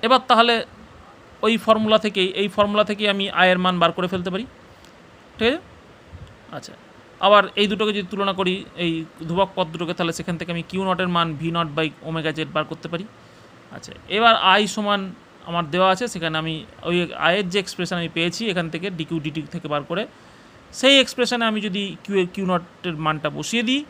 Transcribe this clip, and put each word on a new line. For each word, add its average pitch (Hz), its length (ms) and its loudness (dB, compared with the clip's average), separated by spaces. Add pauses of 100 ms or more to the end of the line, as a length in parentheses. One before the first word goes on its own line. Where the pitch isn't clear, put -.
এবার 254 240 4
তাহলে 233 260 6 (880)
ওই 220 80 4 (120)
ফর্মুলা 220 400 4
থেকেই, 196 240 0 (120)
এই 208 140 0
ফর্মুলা 208 340 2
থেকেই 208 240 -2
আমি 196 120 -2 (160)
আয়ের 185 240 6
মান 185 160 2
বার 170 160 4
করে 180 160 -2
ফেলতে 180 200 -4
পারি। 214 120 -6 (920)
ঠিক 220 120 0
আছে, 311 100 -2 (960)
আচ্ছা, - 160 -16 (520)
আবার 202 180 8 (180)
এই 208 100 4
দুটোকে 214 260 0
যদি 190 160 -6
তুলনা 196 260 -2
করি, 190 140 0 (300)
এই 170 80 0 (360)
ধ্রুবক 185 280 0
পদ 185 180 -2
দুটোকে, 170 240 -6
তাহলে 165 220 -2
সেখান 170 200 -6
থেকে 170 160 -10
আমি 170 140 -6
কিউ 185 200 -4
নটের 180 260 0
মান 170 120 2 (140)
ভি 165 160 -2
নট 165 200 -2
by 160 100 0 (220)
ওমেগা 160 280 -2
জেড 151 180 -4
বার 151 160 0
করতে 160 200 -12
পারি। 170 140 -8 (720)
আচ্ছা, - 160 -16 (260)
এবার 226 180 6 (180)
আই 214 100 6 (120)
সমান 202 260 0 (480)
আমার 170 240 -2
দেওয়া 185 200 4
আছে, 208 200 -2
সেখানে 160 300 -4
আমি 160 100 -4 (360)
ওই 175 80 2 (300)
আয়ের 190 260 2
যে 202 100 0
expression 180 380 -6
আমি 165 160 -6
পেয়েছি 170 240 -2 (100)
এখান 170 220 -2
থেকে, 175 140 -6 (120)
ডিকিউ 165 260 -4
ডিটি 156 160 -6 (140)
থেকে 160 180 -8
বার 143 160 -2
করে, 180 140 -4 (760)
সেই 269 240 8
এক্সপ্রেশনে 240 480 -2
আমি 214 160 -2
যদি 202 160 -2 (200)
কিউ 202 180 -4
এর, 180 120 0
কিউ 196 180 -4
নটের 175 440 -4 (100)
মানটা 156 320 0
বসিয়ে 226 320 -2
দিই 277 200 0